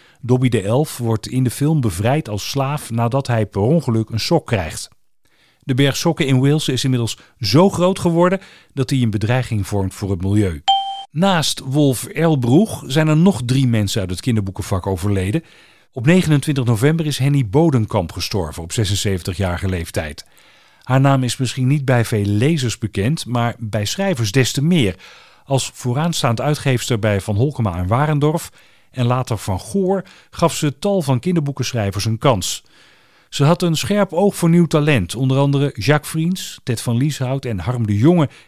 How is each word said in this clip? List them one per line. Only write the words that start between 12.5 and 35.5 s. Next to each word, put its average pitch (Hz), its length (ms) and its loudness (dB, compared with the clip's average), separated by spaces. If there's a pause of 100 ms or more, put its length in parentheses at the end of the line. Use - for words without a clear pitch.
zijn 156 220 2
er 156 80 4
nog 185 280 4
drie 135 220 2
mensen 110 340 0
uit 92 100 -4
het 90 100 -6
kinderboekenvak 98 640 -2
overleden. 98 580 0 (480)
Op 117 140 -4
negenentwintig 151 580 2
november 143 420 2
is 147 120 -4
Henny 139 300 2
Bodenkamp 113 640 2
gestorven 87 500 -6
op 82 100 -10
zesenzeventigjarige 95 960 -2
leeftijd. 82 580 -6 (560)
Haar 131 180 2
naam 139 220 4
is 123 140 -2
misschien 127 300 -2
niet 143 180 2
bij 123 200 2
veel 104 200 0
lezers 123 540 0
bekend, 110 480 -4
maar 120 320 -2
bij 107 260 -4
schrijvers 120 480 -2
des 131 200 2
te 139 100 -2
meer. 147 320 2 (500)
Als - 300 -2
vooraanstaand 127 640 -2
uitgeefster 131 580 0
bij 101 220 0
Van 104 160 -4
Holkema 113 400 -2
en 90 100 -2
Warendorf 151 640 0 (400)
en 127 160 -2
later 123 320 -2
Van 90 220 -4
Goor 190 440 -2 (260)
gaf - 240 0
ze 147 240 -2
tal 202 240 0
van 131 180 0
kinderboekenschrijvers 127 840 -2
een 110 140 -2
kans. - 460 0 (640)
Ze - 160 0
had 160 180 4
een 170 140 0
scherp 202 360 0
oog 185 240 2
voor 170 140 2
nieuw 170 160 6
talent, 147 480 0
onder 131 240 0
andere 139 360 2